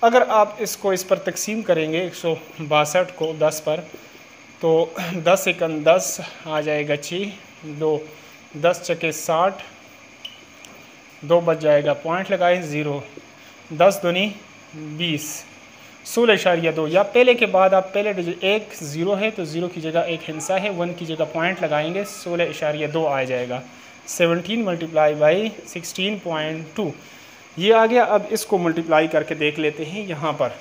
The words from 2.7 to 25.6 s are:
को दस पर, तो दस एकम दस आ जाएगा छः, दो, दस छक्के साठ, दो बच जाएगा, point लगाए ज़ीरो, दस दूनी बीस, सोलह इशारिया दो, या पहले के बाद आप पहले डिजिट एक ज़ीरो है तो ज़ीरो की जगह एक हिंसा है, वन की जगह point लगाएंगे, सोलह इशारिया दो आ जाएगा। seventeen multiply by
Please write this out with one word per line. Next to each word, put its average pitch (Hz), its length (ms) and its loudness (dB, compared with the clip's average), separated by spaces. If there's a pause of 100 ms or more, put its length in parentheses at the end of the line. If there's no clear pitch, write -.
को 160 220 -4
दस 151 200 2
पर, 160 280 -4 (760)
तो 165 320 2 (240)
दस 180 300 2
एकम 160 360 -2
दस 180 340 4 (300)
आ 156 140 -2
जाएगा 147 360 -2
छः, 185 340 -6 (340)
दो, 151 340 -2 (580)
दस 170 280 0
छक्के 165 260 -2
साठ, 175 500 0 (1600)
दो 165 180 6
बच 165 180 2
जाएगा, 147 360 4
point 180 360 -4
लगाए 180 320 2
ज़ीरो, 147 400 -4 (680)
दस 185 320 4
दूनी 180 220 2 (500)
बीस, 156 540 -6 (760)
सोलह 233 280 4
इशारिया 170 380 2
दो, 156 160 -2
या 170 180 4
पहले 247 300 6
के 240 120 2
बाद 190 260 6
आप 190 200 2
पहले 208 200 0
डिजिट 175 320 -6
एक 214 300 0
ज़ीरो 165 400 -4
है 208 160 0
तो 196 140 -8
ज़ीरो 165 220 -4
की 170 140 -8
जगह 160 280 0
एक 165 140 -6
हिंसा 156 340 -4
है, 196 140 -2
वन 175 220 -4
की 170 120 -10
जगह 160 280 -2
point 180 300 -2
लगाएंगे, 156 420 -2
सोलह 170 400 -6
इशारिया 151 440 -4
दो 160 160 -2
आ 139 180 0
जाएगा। 123 380 -4 (480)
seventeen 175 560 0
multiply 160 500 2
by 180 520 2